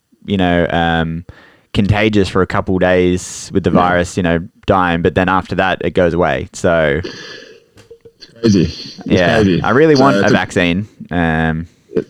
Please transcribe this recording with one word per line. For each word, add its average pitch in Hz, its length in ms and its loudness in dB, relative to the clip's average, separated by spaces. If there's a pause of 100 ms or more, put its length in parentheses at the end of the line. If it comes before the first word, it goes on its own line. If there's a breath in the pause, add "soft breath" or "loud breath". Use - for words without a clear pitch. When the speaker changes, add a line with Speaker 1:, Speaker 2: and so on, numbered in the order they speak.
(260)
Speaker 1:
you 101 120 -2
know, 87 340 2
um, 82 520 -2 (500 soft breath)
contagious 104 540 2
for 95 140 0
a 87 60 2
couple 95 320 -2
days 90 760 0
with 95 100 0
the 92 60 0
Speaker 2:
Yeah. 80 60 0 (140)
Speaker 1:
virus, 87 280 -2
you 95 60 -2
know, 85 160 0 (260)
dying, 90 360 0
but - 140 0
then 92 140 0
after 92 260 -2
that, 92 280 0
it 85 100 -2
goes 87 200 2
away. 80 400 0
So 80 460 0 (1160 loud breath)
Speaker 2:
It's - 80 -20 (160)
crazy. 101 220 4
It's - 420 -8
Speaker 1:
Yeah, 87 360 2
Speaker 2:
crazy. 87 220 2
Speaker 1:
I 95 80 0
really 151 240 4
Speaker 2:
So 131 60 2
Speaker 1:
want 135 160 2
a 101 40 0
Speaker 2:
it's 104 100 2
a - 20 4
Speaker 1:
vaccine. 92 540 -2 (240)
Um, 80 560 -2 (420)